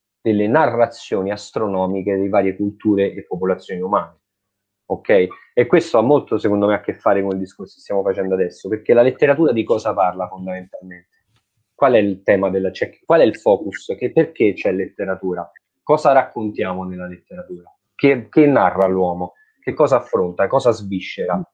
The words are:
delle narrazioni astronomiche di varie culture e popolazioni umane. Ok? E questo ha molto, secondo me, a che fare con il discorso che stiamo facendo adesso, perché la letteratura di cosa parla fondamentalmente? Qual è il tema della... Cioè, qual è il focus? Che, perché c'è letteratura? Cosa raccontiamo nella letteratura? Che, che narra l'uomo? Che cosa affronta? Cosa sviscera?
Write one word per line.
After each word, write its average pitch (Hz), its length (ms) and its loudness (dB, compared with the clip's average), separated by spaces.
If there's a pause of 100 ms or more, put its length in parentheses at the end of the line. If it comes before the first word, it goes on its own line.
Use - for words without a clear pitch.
(220)
delle 104 240 0
narrazioni 117 840 0
astronomiche 98 840 -4
di 98 120 -2
varie 95 280 0
culture 101 560 -2
e 95 120 -14
popolazioni 92 580 -6
umane. 92 360 -4 (680)
Ok? 95 400 2 (260)
E 123 140 2
questo 156 320 2
ha 110 40 4
molto, 143 360 2
secondo 101 280 0
me, 104 80 2
a 101 60 -2
che 95 140 -6
fare 101 280 0
con 98 100 -4
il 95 60 -4
discorso 95 360 -12
che - 60 -20
stiamo 98 220 -2
facendo 95 300 -2
adesso, 92 360 -4
perché 107 260 -2
la 117 80 6
letteratura 139 500 2
di 113 120 -2
cosa 110 280 -2
parla 92 340 -2
fondamentalmente? 92 1000 -14 (500)
Qual 135 180 4
è 117 60 6
il 101 240 0
tema 98 260 2
della... 95 240 -2
Cioè, - 320 -8
qual 165 160 4
è 139 40 6
il 110 120 2
focus? - 640 -2
Che, 123 120 -4
perché - 440 2
c'è 98 180 -2
letteratura? 92 800 -6 (320)
Cosa 147 300 2
raccontiamo 107 720 -2
nella 90 220 -10
letteratura? 90 680 -18 (200)
Che, 131 360 0
che 151 160 4
narra 98 400 4
l'uomo? 90 480 -2 (260)
Che 131 140 -8
cosa 135 220 4
affronta? 95 520 -2
Cosa 127 220 2
sviscera? 98 720 -4 (120)